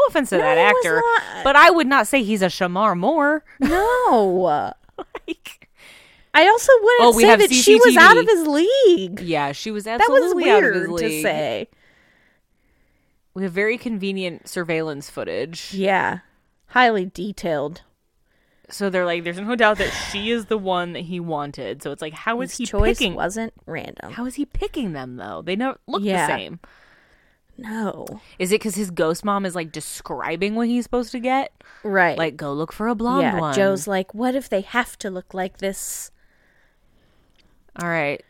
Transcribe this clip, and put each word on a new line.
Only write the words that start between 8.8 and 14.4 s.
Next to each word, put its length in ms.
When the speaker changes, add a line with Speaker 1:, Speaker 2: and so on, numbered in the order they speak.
Speaker 1:
Yeah, 320
she 180
was 140
Speaker 2:
That 160
was 100
Speaker 1:
absolutely 400
out 120
of 120
his 140
Speaker 2:
weird 120
to 60
Speaker 1:
league. 160
Speaker 2:
say. 460
Speaker 1:
We 100
have 100
very 240
convenient 720